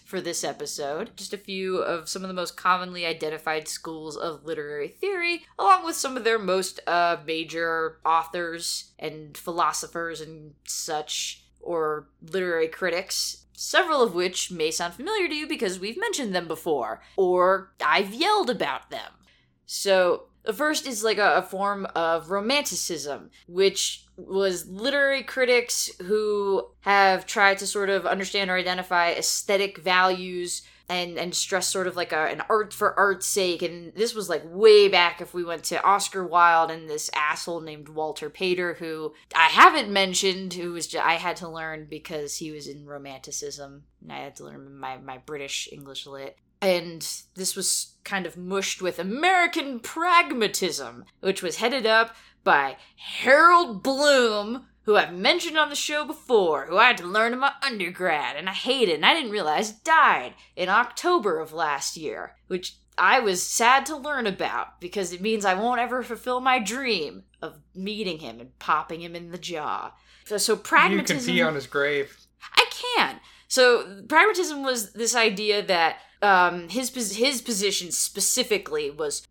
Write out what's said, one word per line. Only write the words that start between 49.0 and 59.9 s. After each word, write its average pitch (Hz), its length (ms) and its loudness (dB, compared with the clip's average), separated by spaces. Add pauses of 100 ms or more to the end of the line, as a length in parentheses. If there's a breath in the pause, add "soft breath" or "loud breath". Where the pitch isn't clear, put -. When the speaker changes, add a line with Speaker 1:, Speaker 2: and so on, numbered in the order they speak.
Speaker 1:
pragmatism, 220 1300 0 (160)
which 190 220 -2
was 170 140 -6
headed 240 280 0
up 220 300 4 (280 soft breath)
by 143 340 4 (180 soft breath)
Harold 302 880 4
Bloom, 247 840 2 (180)
who 214 140 4
I've 165 160 2
mentioned 311 440 0
on 294 120 4
the 294 60 -8
show 302 300 -4
before, 190 640 2
who 170 100 -2
I 226 100 8
had 240 100 4
to 175 100 -8
learn 214 260 2
in 254 60 -6
my 277 140 0 (120)
undergrad, 175 680 -2
and 170 140 -6
I 190 40 -4
hated, 220 420 2
and 156 100 2
I 269 80 8
didn't 294 180 -2
realize 196 400 0
died 220 640 4 (220 soft breath)